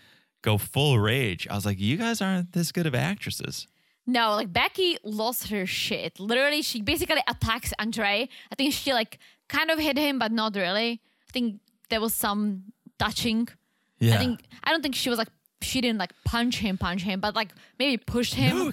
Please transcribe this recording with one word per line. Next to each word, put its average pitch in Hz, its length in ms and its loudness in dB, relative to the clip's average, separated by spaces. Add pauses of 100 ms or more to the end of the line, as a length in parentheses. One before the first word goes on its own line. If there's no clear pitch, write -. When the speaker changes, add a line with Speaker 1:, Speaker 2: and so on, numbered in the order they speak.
(420)
Speaker 1:
go 107 160 2
full 135 420 2
rage, 107 500 0
I - 60 -4
was 98 100 -2
like, 101 140 0
"You 107 180 2
guys 233 240 -2
aren't 185 320 -2
this 170 180 0
good 175 160 -2
of 127 80 -2
actresses." - 720 -4 (380)
Speaker 2:
No, 233 300 2
like, 214 180 -4
Becky 339 500 0
lost 220 460 -4
her 202 160 -2
shit. - 540 -4
Literally, 269 420 2
she 233 200 -4
basically 294 460 0
attacks - 500 -2
Andre. 214 520 0 (220)
I - 40 -12
think 277 180 2
she, - 200 0
like, 226 260 0 (300)
kind 320 200 2
of 320 100 4
hit 302 180 2
him, 285 200 2
but 226 140 0
not 220 240 0
really. 208 460 0 (260)
I - 40 -20
think 226 280 -2 (300)
there 226 120 0
was 220 140 0
some 208 560 -2 (260)
touching. 226 520 0 (500)
Speaker 1:
Yeah. 113 160 6
Speaker 2:
I - 20 4
think, 95 260 0 (200)
I - 80 2
don't 320 100 2
think 269 140 -4
she - 140 -2
was, 240 100 0
like, 220 100 -2 (320)
she - 200 -2
didn't, 226 180 0
like, 175 140 -4 (100)
punch 240 360 0
him, 196 180 0
punch 185 240 -2
him, 190 180 -2
but, 208 160 -2
like, 190 160 -2 (280)
maybe 247 180 2
pushed 233 380 -2
him. - 220 4
Speaker 1:
No, 330 160 0